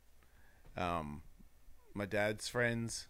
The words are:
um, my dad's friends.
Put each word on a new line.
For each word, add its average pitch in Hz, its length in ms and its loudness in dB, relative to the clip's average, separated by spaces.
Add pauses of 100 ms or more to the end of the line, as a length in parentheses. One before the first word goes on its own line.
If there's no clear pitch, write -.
(760)
um, 82 440 0 (720)
my 104 120 0
dad's 107 420 2
friends. 117 640 2